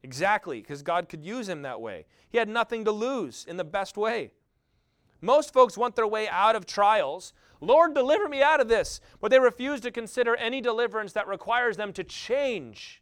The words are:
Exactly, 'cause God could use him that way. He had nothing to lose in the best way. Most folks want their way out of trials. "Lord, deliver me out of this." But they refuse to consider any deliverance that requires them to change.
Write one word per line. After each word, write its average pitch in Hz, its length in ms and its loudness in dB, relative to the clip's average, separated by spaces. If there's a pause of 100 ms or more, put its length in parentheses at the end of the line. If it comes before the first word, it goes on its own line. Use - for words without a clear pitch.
Exactly, 147 580 -2
'cause 143 220 -12
God 170 260 -2
could 156 160 -14
use 214 240 -8
him 151 140 -8
that 123 180 -10
way. 95 240 -12 (240)
He 226 80 -2
had 226 100 2
nothing 220 380 -4
to 220 60 2
lose 214 540 -4
in 170 120 -10
the 185 60 -6
best 190 340 -6
way. 214 360 -4 (880)
Most 277 320 2
folks 247 260 6
want 240 180 -2
their 226 120 0
way 214 200 -2
out 196 280 2
of 185 120 -6
trials. 196 640 0 (260)
"Lord, 294 360 4
deliver 294 340 2
me 277 140 2
out 294 180 4
of 233 60 2
this." 220 340 0 (180)
But 208 120 0
they 262 80 8
refuse 254 420 2
to 240 100 -8
consider 233 440 -2
any 240 260 -4
deliverance 220 520 -2
that 214 140 -4
requires 220 480 -2
them 202 180 -6
to 190 100 -8
change. 220 1000 -6